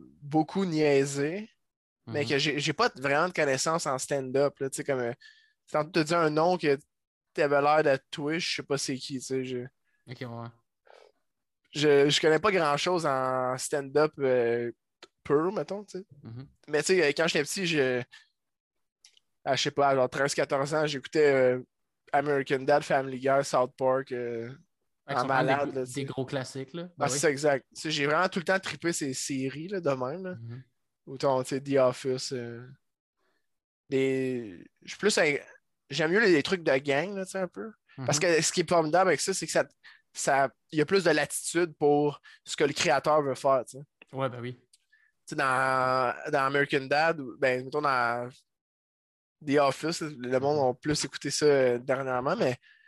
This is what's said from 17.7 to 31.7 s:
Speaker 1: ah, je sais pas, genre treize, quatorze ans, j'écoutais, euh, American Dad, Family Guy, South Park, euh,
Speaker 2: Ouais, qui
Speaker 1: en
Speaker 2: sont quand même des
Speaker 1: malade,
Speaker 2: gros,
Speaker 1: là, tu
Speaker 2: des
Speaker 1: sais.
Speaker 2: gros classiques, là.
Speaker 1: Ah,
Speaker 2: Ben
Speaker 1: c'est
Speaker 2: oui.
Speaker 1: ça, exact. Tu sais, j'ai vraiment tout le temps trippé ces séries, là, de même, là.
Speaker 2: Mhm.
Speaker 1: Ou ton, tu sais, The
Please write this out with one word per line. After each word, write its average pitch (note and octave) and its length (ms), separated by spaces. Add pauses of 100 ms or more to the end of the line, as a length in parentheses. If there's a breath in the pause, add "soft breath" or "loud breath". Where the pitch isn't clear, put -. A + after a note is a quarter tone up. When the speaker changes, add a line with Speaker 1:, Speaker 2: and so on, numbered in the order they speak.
Speaker 1:
ah, C#3 100
je A#2+ 80
sais D3 80
pas, C#3 240
genre B2+ 140
treize, C#3 260
quatorze C#3+ 400
ans, D#3 100
j'écoutais, D3 480
euh, B2+ 260 (540)
American C#3+ 460
Dad, C#3+ 240
Family C3+ 360
Guy, C3+ 240
South B2+ 320
Park, C3 360
euh, A#2+ 420 (540)
Speaker 2:
Ouais, C#3 60
qui C3+ 60
Speaker 1:
en - 20
Speaker 2:
sont C3 60
quand C3+ 80
même C3 100
des C3 60
Speaker 1:
malade, C#3+ 180
Speaker 2:
gros, C3+ 100
Speaker 1:
là, B2+ 60
tu B2+ 80
Speaker 2:
des C#3+ 80
Speaker 1:
sais. - 40
Speaker 2:
gros C3 200
classiques, C3 480
là. E3+ 140
Speaker 1:
Ah, - 100
Speaker 2:
Ben C#3+ 100
Speaker 1:
c'est C3 60
Speaker 2:
oui. C#3+ 60
Speaker 1:
ça, D#3 120
exact. C#3 340 (100)
Tu - 60
sais, D#3 100
j'ai D3 140
vraiment D#3+ 220
tout F#3 120
le D#3+ 60
temps F#3+ 140
trippé E3+ 340
ces C#3 200
séries, C3+ 560
là, G3+ 100
de E3+ 100
même, C#3 360
là. F#3 100
Speaker 2:
Mhm. A#2 280 (440)
Speaker 1:
Ou C3+ 100
ton, C3 260
tu - 60
sais, C3+ 120
The C#3 160